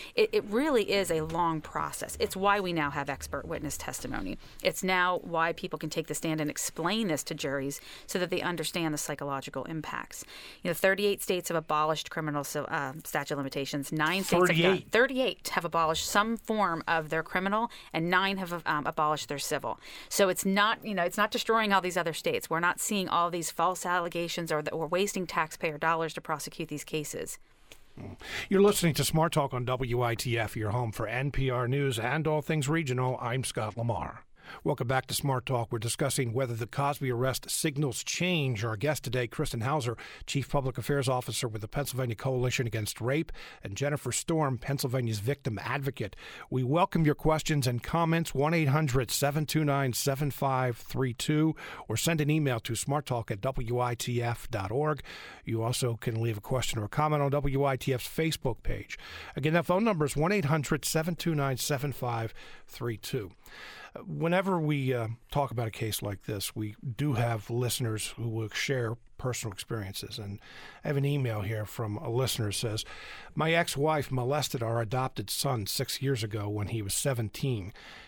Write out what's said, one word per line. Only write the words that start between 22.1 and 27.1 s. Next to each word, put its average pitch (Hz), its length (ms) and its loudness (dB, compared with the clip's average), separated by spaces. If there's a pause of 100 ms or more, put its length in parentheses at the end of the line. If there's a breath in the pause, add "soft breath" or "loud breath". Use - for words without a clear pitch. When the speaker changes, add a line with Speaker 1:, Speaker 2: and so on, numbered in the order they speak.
Speaker 1:
states. 151 360 -2
We're 165 120 2
not 175 180 2
seeing 196 300 0
all 170 220 2
these 170 200 -2
false 175 340 0
allegations 170 680 0
or 151 100 2
that 151 160 -4
we're 160 80 -2
wasting 180 400 0
taxpayer 160 500 -2
dollars 160 380 2
to - 60 -8
prosecute 156 480 -6
these 147 160 -8
cases. - 540 -6 (1080 loud breath)